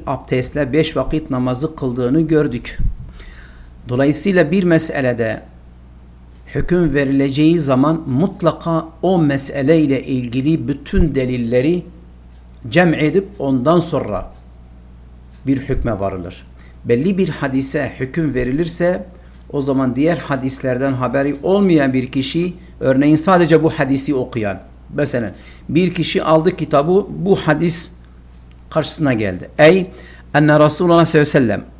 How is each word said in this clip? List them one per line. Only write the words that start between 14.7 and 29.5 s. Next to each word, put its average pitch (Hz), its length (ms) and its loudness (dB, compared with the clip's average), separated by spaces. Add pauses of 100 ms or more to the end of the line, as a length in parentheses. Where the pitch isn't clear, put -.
bir 135 120 0
hükme 120 420 -4
varılır. 92 460 -8 (380)
Belli 147 340 0
bir 185 100 0
hadise 135 720 -4
hüküm 131 340 -4
verilirse 170 720 -2 (460)
o 147 80 -2
zaman 131 360 0
diğer 156 220 2
hadislerden 131 760 -4
haberi 135 500 -2
olmayan 175 500 2
bir 127 200 -2
kişi, 170 420 -2 (260)
örneğin 135 360 4
sadece 160 460 4
bu 160 80 2
hadisi 135 440 -2
okuyan, 107 460 -4 (340)
mesela 123 400 -4 (340)
bir 175 260 2
kişi 170 280 -2
aldı 160 340 2
kitabı, 160 520 0
bu 165 280 0
hadis 160 560 0 (800)
karşısına 151 420 -2
geldi. 101 460 -4